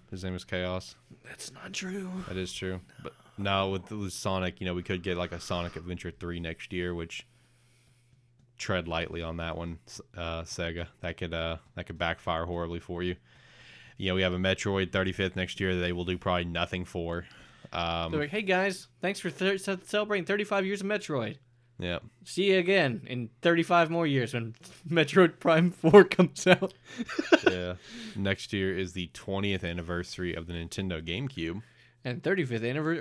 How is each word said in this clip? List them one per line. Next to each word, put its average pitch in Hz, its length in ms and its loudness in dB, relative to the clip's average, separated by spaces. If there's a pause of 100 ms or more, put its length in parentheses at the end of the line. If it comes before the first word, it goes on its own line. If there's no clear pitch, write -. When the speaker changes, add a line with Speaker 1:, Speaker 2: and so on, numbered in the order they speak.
(120)
Speaker 1:
His 92 100 -10
name 92 140 -4
is 90 80 -10
Chaos. 90 500 -4 (300)
Speaker 2:
That's - 280 -16
not 185 200 -14
true. 190 360 -8 (200)
Speaker 1:
That 92 80 -6
is 92 160 -4
true. 92 280 -6 (220)
But - 120 -12 (220)
no, 98 340 0
with, 95 200 -4
with 101 220 -6
Sonic, 92 480 -2
you 92 60 -4
know, 87 80 0
we 87 100 -4
could 92 180 -4
get, 90 140 -2
like, 87 160 -4
a 85 80 -8
Sonic 87 340 -4
Adventure 85 380 -8
three 87 260 -8
next 82 340 -10
year, 87 220 -2
which 82 320 -10 (1300)
tread 90 280 -2
lightly 82 360 -4
on 82 160 -6
that 82 180 -6
one, 85 320 -8
S-, - 120 -16 (160)
uh, 82 260 -6
Sega. 85 440 -6 (140)
That 85 160 -6
could, 82 180 -6
uh, 82 220 -2 (180)
that 90 120 -10
could 82 120 -10
backfire 85 480 -2
horribly 87 320 -4
for 87 240 -8
you. 90 140 -2 (800)
You 95 140 -2
know, 92 40 2
we 95 80 4
have 92 120 4
a 90 40 -2
Metroid 95 540 0
thirty-fifth 92 420 0
next 92 240 -4
year 92 160 0
that 90 60 0
they 90 120 0
will 87 120 -4
do 90 120 -2
probably 90 300 0
nothing 87 380 -2
for. 85 420 -6 (460)
Um, 165 400 -2
Speaker 2:
They're 156 80 0
like, 147 100 -4
"Hey, 214 120 -4
guys, 190 440 0 (160)
thanks 196 160 -2
for 175 120 -6
thir-, 190 280 -2
ce-, 190 260 -6
celebrating 208 420 -2
thirty-five 202 380 0
years 190 160 -2
of 190 60 -4
Metroid. 156 500 -4 (420)
Speaker 1:
Yeah. 87 220 -4 (240)
Speaker 2:
See 196 280 2
you 190 60 6
again 170 480 2
in 123 220 -6 (140)
thirty-five 170 480 4
more 170 160 0
years 131 260 0
when 117 220 -4 (160)
<laughs> - 180 -14
Metroid 165 520 6
Prime 165 320 6
four 185 320 12
comes - 420 2
out." 180 320 6
<laughs> - 40 -20 (680)
Speaker 1:
Yeah. 90 240 -2 (420)
Next 98 360 0
year 95 260 0
is 90 140 -4
the 87 160 -4
twentieth 98 560 -2
anniversary 87 680 -4
of 82 120 -8
the 87 60 -10
Nintendo 85 520 -6
GameCube. 87 580 -6 (420)
Speaker 2:
And 127 180 -6
thirty-fifth 139 400 -2
anniver-, 151 380 -2